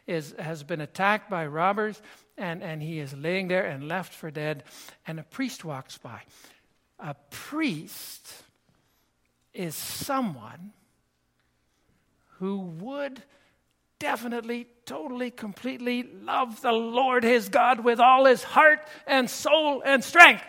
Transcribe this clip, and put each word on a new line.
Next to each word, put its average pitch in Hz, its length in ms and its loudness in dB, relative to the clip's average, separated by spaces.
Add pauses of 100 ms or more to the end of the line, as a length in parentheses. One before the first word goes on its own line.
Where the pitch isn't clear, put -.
is, 160 320 -6
has 160 240 -10
been 156 180 -8
attacked 196 480 -2
by 170 160 -4
robbers, 196 560 -2 (380)
and, 175 240 -8
and 160 180 -8
he 160 160 -8
is 143 160 -10
laying 175 360 -4
there 185 180 -2
and 143 200 -8
left 175 280 -8
for 160 160 -14
dead. 151 320 -8 (420)
And 160 140 -12
a 156 40 -14
priest - 400 -10
walks 143 360 -12
by. 117 220 -18 (760)
A 151 180 -12 (140)
priest - 1040 -8 (1200)
is 170 220 -8
someone 175 960 -8 (1700)
who 196 220 -6
would 240 600 -10 (800)
definitely, 240 640 -6 (220)
totally, 254 420 -8
completely 247 720 -6
love 226 640 -6
the 247 80 2
Lord 240 520 2
his 226 260 4
God 240 320 4
with 233 180 2
all 262 260 8
his 254 180 6
heart 302 360 6 (260)
and 262 240 2
soul 294 560 2
and 269 180 4
strength. 302 460 8